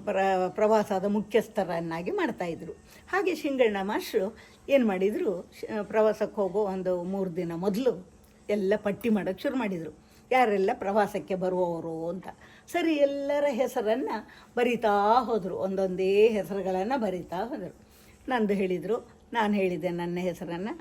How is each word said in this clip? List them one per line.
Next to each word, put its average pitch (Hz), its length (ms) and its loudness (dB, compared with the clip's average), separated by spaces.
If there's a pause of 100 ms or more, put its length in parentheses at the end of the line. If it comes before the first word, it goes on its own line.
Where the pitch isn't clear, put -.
ಪ್ರ-, 190 460 2
ಪ್ರವಾಸದ 208 560 2
ಮುಖ್ಯಸ್ಥರನ್ನಾಗಿ 180 1040 -2
ಮಾಡ್ತಾಯಿದ್ರು. 220 640 -4 (360)
ಹಾಗೆ 370 260 0
ಶಿಂಗಣ್ಣ 247 460 2
ಮಾಸ್ಟ್ರು 220 560 -2 (320)
ಏನು 262 180 6
ಮಾಡಿದರು, 208 720 0
ಶ್-, 214 240 -6
ಪ್ರವಾಸಕ್ಕೆ 214 520 2
ಹೋಗೋ 196 240 0
ಒಂದು 185 440 -2
ಮೂರು 185 320 -4
ದಿನ 170 200 -4
ಮೊದಲು 196 560 -2 (380)
ಎಲ್ಲ 202 260 2
ಪಟ್ಟಿ 208 340 -2
ಮಾಡೋಕ್ಕೆ 185 340 0
ಶುರು 285 120 -2
ಮಾಡಿದರು, 185 440 -6 (320)
ಯಾರೆಲ್ಲ 214 420 4
ಪ್ರವಾಸಕ್ಕೆ 190 640 -2
ಬರುವವರು 170 720 -2
ಅಂತ. 175 180 -8 (440)
ಸರಿ, 330 240 2
ಎಲ್ಲರ 285 520 2
ಹೆಸರನ್ನು 240 680 -2 (380)
ಬರಿತಾ 240 340 2 (300)
ಹೋದರು, 208 380 -2
ಒಂದೊಂದೇ 190 680 4
ಹೆಸರುಗಳನ್ನು 196 720 -2
ಬರಿತಾ 180 380 -4
ಹೋದರು. 214 380 -8 (540)
ನಂದು 214 240 2
ಹೇಳಿದರು, 190 440 0 (360)
ನಾನು 208 200 2
ಹೇಳಿದೆ 180 360 0
ನನ್ನ 175 280 -4
ಹೆಸರನ್ನು. 175 640 -6